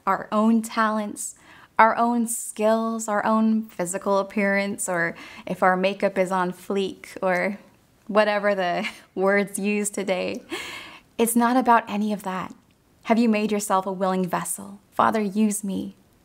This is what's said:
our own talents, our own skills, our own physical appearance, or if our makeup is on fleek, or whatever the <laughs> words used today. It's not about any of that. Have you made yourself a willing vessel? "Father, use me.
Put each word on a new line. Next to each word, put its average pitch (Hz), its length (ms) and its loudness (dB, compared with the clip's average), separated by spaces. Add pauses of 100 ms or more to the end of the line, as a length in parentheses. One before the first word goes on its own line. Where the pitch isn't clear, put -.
our 190 240 0
own 220 300 4
talents, 220 720 -4 (420)
our 220 200 6
own 233 300 2
skills, 226 800 -2
our 208 180 0
own 220 380 4
physical 190 560 -2
appearance, 196 680 -2
or 170 280 -2 (300)
if 185 160 -6
our 185 140 6
makeup 196 420 0
is 185 140 0
on 180 220 0
fleek, - 680 -6
or 185 380 0 (480)
whatever 208 480 2
the 180 320 -2 (140)
<laughs> - 140 -20
words 196 440 2
used 208 340 -2
today. 190 480 -4 (760)
It's 233 180 2
not 240 220 2
about 233 320 4
any 208 240 -2
of 196 100 -6
that. 185 300 -8 (500)
Have 226 160 4
you 233 100 6
made 214 220 2
yourself 202 340 0
a 196 60 -4
willing 185 340 0
vessel? 196 540 -6 (120)
"Father, 220 300 2
use 208 420 0
me. 196 340 -6 (280)